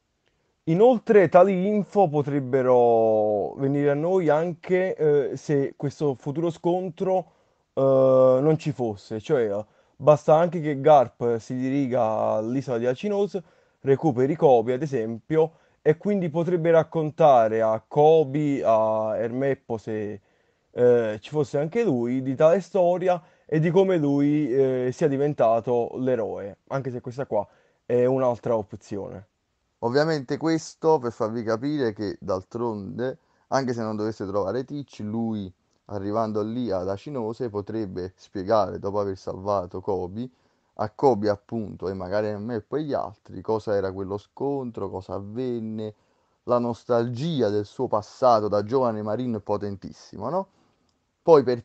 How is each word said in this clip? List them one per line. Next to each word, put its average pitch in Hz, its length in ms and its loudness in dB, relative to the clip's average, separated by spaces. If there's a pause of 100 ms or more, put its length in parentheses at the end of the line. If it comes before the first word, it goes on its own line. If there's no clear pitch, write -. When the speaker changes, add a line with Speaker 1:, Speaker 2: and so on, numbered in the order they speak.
(680)
Speaker 1:
Inoltre 208 640 4
tali 185 380 6
info 202 420 2
potrebbero 123 1500 2
venire 143 360 0
a 143 40 2
noi 170 340 0
anche, 180 680 0
eh, 147 420 0
se 139 400 -2
questo 143 380 -4
futuro 151 360 -4
scontro, 185 840 -4 (400)
eh, - 80 -4 (600)
non 156 180 4
ci 156 120 -4
fosse, 110 480 -6
cioè, 120 340 0
eh, 104 120 -4 (320)
basta 151 400 4
anche 170 240 0
che 147 200 -4
Garp 123 580 4
si 127 180 -8
diriga 127 480 -2
all'isola 110 760 -2
di 117 80 -2
Alcinous, 202 540 -2 (400)
recuperi 135 560 0
Kobe 127 380 4
ad 127 80 -6
esempio, 135 720 -2 (280)
e 156 140 2
quindi 196 320 -2
potrebbe 165 420 -2
raccontare 147 920 4
a 110 240 0
Kobe, 147 800 2
a 110 520 2
Hermeppo 120 640 -4
se, 107 420 -8 (500)
eh, 120 500 2
ci - 100 -18
fosse 143 280 -2
anche 160 240 -2
lui, 127 400 0
di 131 140 -4
tale 160 240 4
storia 180 600 0 (240)
e - 140 -2
di 160 120 2
come 190 260 4
lui, 143 580 2
eh, 131 380 0
sia 160 160 -2
diventato 123 880 0
l'eroe, 101 640 -4 (100)
anche 131 240 -6
se 120 80 -10
questa 127 260 -10
qua 104 180 -2 (400)
è 123 200 2
un'altra 127 520 0
opzione. 98 720 -10 (580)
Speaker 2:
Ovviamente 143 520 0
questo 160 640 0
per 120 100 -4
farvi 113 320 -6
capire 113 500 -2
che 104 280 -8
d'altronde, 104 1000 -8 (300)
anche 131 240 -4
se 117 100 -6
non 110 140 -6
dovesse 107 280 -6
trovare 101 380 -4
Teach, 143 380 -14
lui 107 520 -6 (340)
arrivando 104 560 -4
lì 113 280 -6
ad 92 180 -4
Acinose 117 600 -8
potrebbe 101 680 -8
spiegare, 95 640 -2
dopo 101 220 -6
aver 98 160 -4
salvato 95 640 -6
Kobe, 95 500 -6 (440)
a 107 160 -6
Kobe 107 380 0
appunto 98 600 -6
e 98 60 -6
magari 95 340 -4
a 104 100 -6
me 113 160 -8
e 107 60 -4
poi 147 240 -8
gli 143 80 -8
altri, 98 480 -8
cosa 110 340 -4
era 95 160 -2
quello 95 280 -8
scontro, 127 680 -8
cosa 95 260 -10
avvenne, 110 800 -8 (500)
la 120 140 2
nostalgia 120 880 -2
del 104 180 -2
suo 123 220 -6
passato 110 580 2
da 98 160 0
giovane 113 400 -2
marine 110 380 -4
potentissimo, 101 880 -8
no? 190 180 -6 (720)
Poi 156 220 8
per 120 220 -2